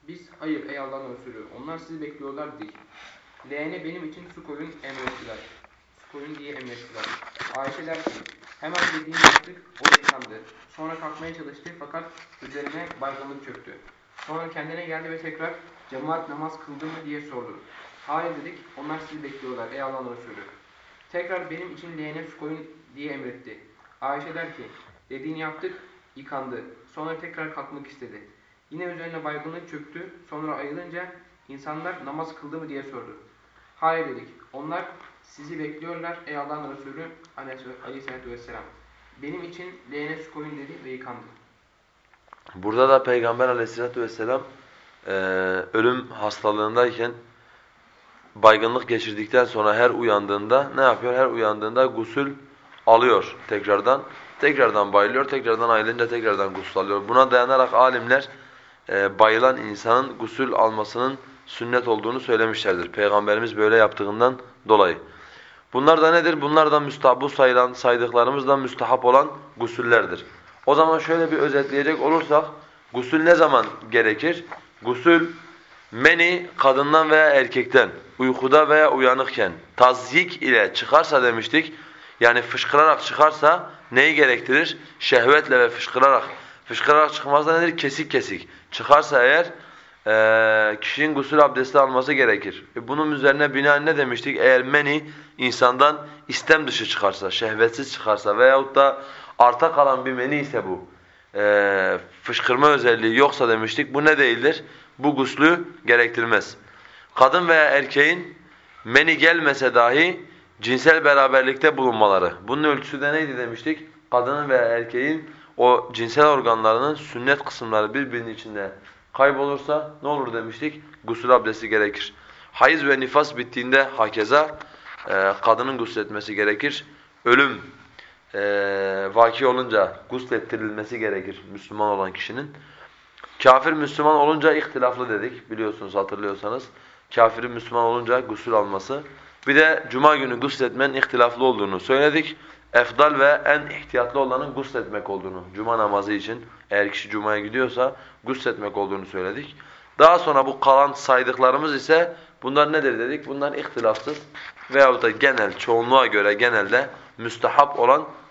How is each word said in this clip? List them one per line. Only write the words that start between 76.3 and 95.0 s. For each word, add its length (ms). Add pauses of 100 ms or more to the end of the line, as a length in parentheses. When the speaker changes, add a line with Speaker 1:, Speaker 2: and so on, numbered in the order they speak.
Speaker 2:
kadından 520
veya 200
erkekten, 600 (300)
uykuda 500
veya 220
uyanıkken 600 (240)
tazyik 680
ile 300
çıkarsa 500
demiştik, 500 (460)
yani 220
fışkırarak 640
çıkarsa 680 (200)
neyi 240
gerektirir? 640 (220)
Şehvetle 600
ve 100
fışkırarak. 540 (420)
Fışkırarak 480
çıkmaz 340
da 120
nedir? 180
Kesik 340
kesik. 360 (240)
Çıkarsa 520
eğer, 220 (640)
eee, 760
kişinin 320
gusül 260
abdesti 400
alması 340
gerekir. 520 (100)
E, 120
bunun 240
üzerine 420
binaen 320
ne 120
demiştik? 400
Eğer 260
meni 420 (320)